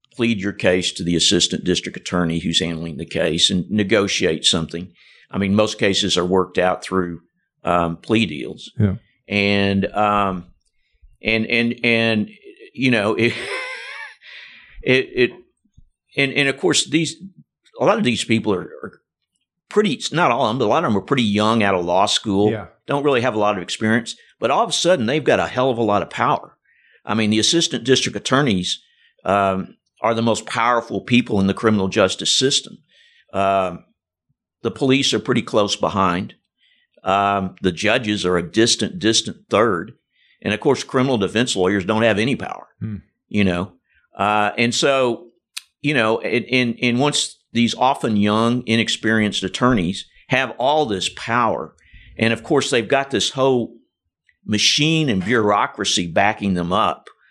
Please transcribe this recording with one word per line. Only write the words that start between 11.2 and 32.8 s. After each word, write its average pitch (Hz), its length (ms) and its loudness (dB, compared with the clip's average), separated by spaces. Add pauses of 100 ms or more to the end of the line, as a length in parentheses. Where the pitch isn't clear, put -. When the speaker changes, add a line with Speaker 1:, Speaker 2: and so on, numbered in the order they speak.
Speaker 1:
and, 110 240 0
and, 120 280 0 (100)
and, 113 460 0 (440)
you 127 160 0
know, 107 240 2
it, 113 180 2 (760)
<laughs> - 760 -20
it, 127 320 2
it, 123 160 2 (840)
and, 139 160 0
and 139 160 0
of 135 100 -2
course, 160 320 0
these, 151 260 -2 (640)
a 123 40 0
lot 202 140 4
of 208 60 -2
these 120 200 0
people 110 280 0
are, 82 160 -4 (140)
are - 180 -16 (680)
pretty, 202 300 0 (120)
not 156 180 2
all 117 140 0
of 107 60 2
them, 117 80 -2
but 117 80 2
a - 20 2
lot 151 160 2
of 147 80 0
them 101 60 2
are 92 60 -2
pretty 135 180 2
young 107 400 2
out 98 120 2
of 87 100 0
law 92 220 2
school, 104 440 0
Speaker 2:
Yeah. 104 160 -6 (200)
Speaker 1:
don't 143 180 -2
really 135 180 2
have 120 120 -2
a 107 40 -2
lot 104 180 2
of 90 60 -6
experience, 110 520 -2 (240)
but 113 120 0
all 185 140 2
of 185 60 -4
a 165 40 -4
sudden 170 320 2
they've 135 180 -2
got 117 160 4
a 85 60 0
hell 127 240 0
of 117 80 -2
a 120 40 0
lot 101 200 2
of - 80 -8
power. - 480 -2 (460)
I 107 100 -4
mean, 110 160 2
the 107 80 4
assistant 127 460 0
district 123 320 2
attorneys, 110 640 0 (420)
um, 95 520 0 (260)
are 113 120 2
the 113 80 0
most 113 240 0
powerful 117 540 -2
people 120 400 2
in 95 60 2
the 98 80 2
criminal 107 320 2
justice 92 500 0
system. - 420 -2 (540)